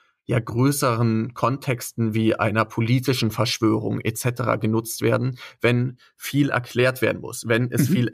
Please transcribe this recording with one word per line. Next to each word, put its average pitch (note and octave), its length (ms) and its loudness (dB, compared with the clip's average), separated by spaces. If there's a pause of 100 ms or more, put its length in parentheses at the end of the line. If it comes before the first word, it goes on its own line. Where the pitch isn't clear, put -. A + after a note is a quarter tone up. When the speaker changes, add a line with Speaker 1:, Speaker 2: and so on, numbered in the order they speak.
(240)
Speaker 1:
ja, B2 160 0
größeren A#2 960 0
Kontexten A#2+ 800 -2
wie A2 180 2
einer A2 320 0
politischen B2 640 0
Verschwörung A2 680 0
et A#2 180 -4
cetera A#2 380 -2
genutzt A2 460 -2
werden, A#2+ 360 0 (240)
wenn B2 380 0 (180)
viel C#3+ 320 0
erklärt B2 540 0
werden A2 180 0
muss, - 260 -10
wenn A#2+ 240 0
es C3+ 180 2
Speaker 2:
Mhm. D#3 40 2
Speaker 1:
viel B2 200 2